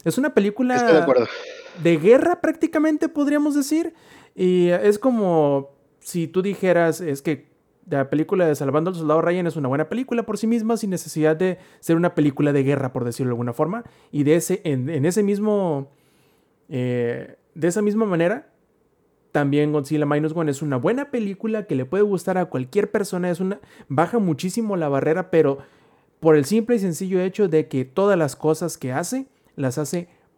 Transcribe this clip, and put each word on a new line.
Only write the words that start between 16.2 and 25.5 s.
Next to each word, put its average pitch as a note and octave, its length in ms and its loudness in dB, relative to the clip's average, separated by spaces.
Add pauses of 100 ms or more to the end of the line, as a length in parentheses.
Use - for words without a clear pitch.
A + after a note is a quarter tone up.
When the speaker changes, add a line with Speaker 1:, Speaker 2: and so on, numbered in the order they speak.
Speaker 1:
eh, B2 680 -4 (180)
de D#3+ 140 0
esa G3 120 -2
misma G#3 260 0
manera, F#3 440 0 (800)
también D3 420 2
Godzilla D3+ 320 0
Minus D3 300 0
One D#3+ 160 -2
es C#3 120 -4
una C#3+ 160 -2
buena A#3 320 -2
película G#3+ 560 -4
que D#3+ 100 -4
le B2+ 80 -4
puede F3+ 180 0
gustar F#3+ 360 0
a F3+ 80 0
cualquier F3+ 440 -4
persona, F3+ 400 -2
es E3+ 100 -2
una, G3 200 -4 (280)
baja D#3+ 300 0
muchísimo F#3+ 580 -2
la D#3+ 120 -2
barrera, D3+ 420 0
pero C#3+ 280 4 (640)